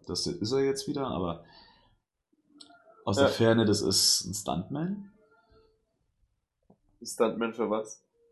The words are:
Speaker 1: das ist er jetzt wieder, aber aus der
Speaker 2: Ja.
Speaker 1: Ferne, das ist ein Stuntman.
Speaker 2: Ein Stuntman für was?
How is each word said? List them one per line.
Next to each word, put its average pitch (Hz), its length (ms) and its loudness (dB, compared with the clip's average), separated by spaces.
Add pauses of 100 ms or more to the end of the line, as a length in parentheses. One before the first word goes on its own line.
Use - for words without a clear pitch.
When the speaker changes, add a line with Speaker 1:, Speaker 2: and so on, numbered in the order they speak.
Speaker 1:
das 90 200 -4
ist 107 260 -4
er 135 100 2
jetzt 135 240 -2
wieder, 143 200 -4
aber 87 380 -6 (1600)
aus 101 120 0
der 139 100 6
Speaker 2:
Ja. 117 60 2
Speaker 1:
Ferne, 113 320 6
das 104 160 4
ist - 460 2
ein 101 80 -8
Stuntman. 175 760 -6 (1900)
Speaker 2:
Ein 120 60 -18
Stuntman 113 480 -2
für 110 160 -2
was? 110 320 -6 (300)